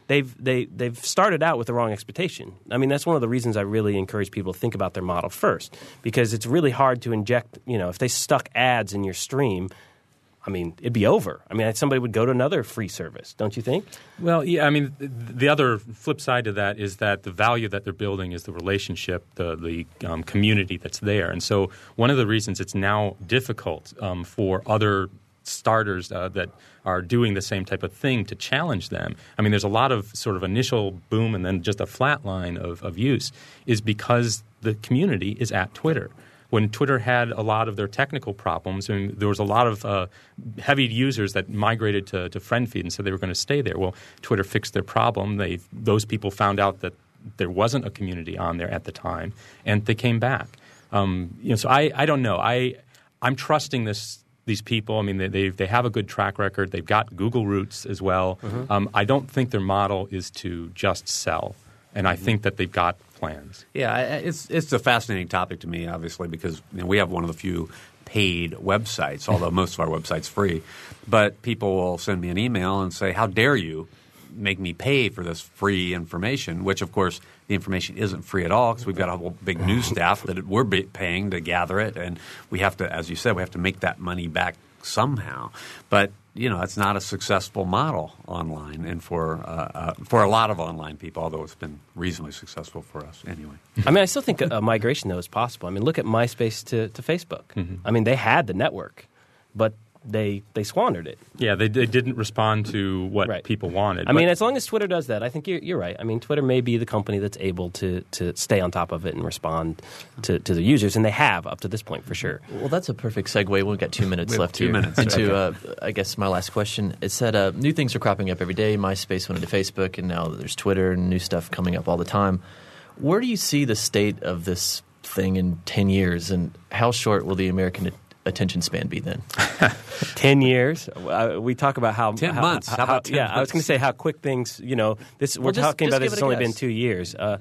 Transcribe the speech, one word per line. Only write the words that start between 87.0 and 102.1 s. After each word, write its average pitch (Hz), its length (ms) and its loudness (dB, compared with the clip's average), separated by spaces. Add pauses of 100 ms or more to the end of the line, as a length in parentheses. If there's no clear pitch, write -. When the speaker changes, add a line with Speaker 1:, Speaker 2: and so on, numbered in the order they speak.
Speaker 3:
successful 95 640 -2
model 95 500 0 (120)
online, 78 600 -8
and 85 160 -6
for, 80 420 -2
uh, 80 300 -6
uh, 82 180 -4 (120)
for 117 180 6
a 98 60 6
lot 110 220 6
of 90 100 -2
online 78 360 -6
people, 80 280 -10
although 78 180 -4
it's 76 140 -14
been 73 240 -12 (160)
reasonably 85 360 -4
successful - 500 -14
for 76 220 -14
us 80 220 -20
anyway. 76 300 -12 (280)
Speaker 1:
I - 60 4
mean, 190 120 8
I - 40 4
still 269 160 -2
think 196 180 0
a, 135 120 2
a 110 100 0
migration, 113 480 2
though, 90 80 -2
is 87 100 -8
possible. 110 400 -4
I 90 40 -6
mean, 98 120 -4
look 160 140 0
at 123 60 -2
MySpace 113 640 0
to, 110 220 -2
to 127 140 -14
Facebook. - 440 -4 (100)
Speaker 2:
Mm-hmm. 92 280 -4
Speaker 1:
I 107 60 -2
mean, 113 140 4
they 120 120 4
had 123 300 4
the 92 80 -4
network, - 520 -4 (480)
but 110 200 2 (300)
they, 104 380 -2 (120)
they 107 100 -2
squandered 104 420 0
it. - 120 -14 (180)
Speaker 2:
Yeah, 107 200 2
they, 110 120 2
they 123 180 2
didn't 120 300 0